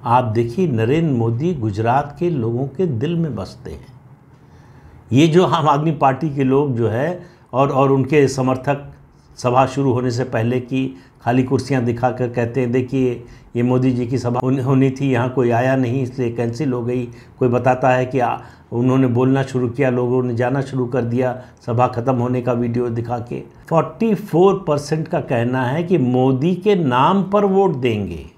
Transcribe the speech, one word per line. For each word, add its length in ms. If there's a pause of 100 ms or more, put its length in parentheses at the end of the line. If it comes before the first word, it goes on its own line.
आप 200
देखिए, 420
नरेंद्र 460
मोदी 420
गुजरात 640
के 120
लोगों 360
के 200
दिल 300
में 180
बसते 360
हैं। 160 (1300)
ये 140
जो 180
आम 240
आदमी 220
पार्टी 440
के 100
लोग 320
जो 120
है 340 (300)
और, 180
और 220
उनके 360
समर्थक 640 (440)
सभा 300
शुरू 260
होने 180
से 140
पहले 360
की 360 (260)
खाली 200
कुर्सियां 420
दिखाकर 440
कहते 320
हैं, 120
"देखिए, 520 (320)
ये 60
मोदी 300
जी 140
की 120
सभा 220
होन-, 240
होनी 260
थी, 200
यहाँ 200
कोई 200
आया 260
नहीं, 260
इसलिए 280
कैंसिल 420
हो 100
गई।" 240 (320)
कोई 100
बताता 420
है 160
कि 120
आ, 200 (340)
उन्होंने 340
बोलना 360
शुरू 260
किया, 220
लोगों 320
ने 120
जाना 260
शुरू 260
कर 160
दिया 400 (240)
सभा 200
ख़त्म 300
होने 260
का 100
वीडियो 360
दिखा 300
के। 240 (260)
फ़ोर्टी 460
फ़ोर 540
परसेंट 400
का 120
कहना 460
है 160
कि 160
मोदी 560
के 200
नाम 480
पर 220
वोट 320
देंगे। 600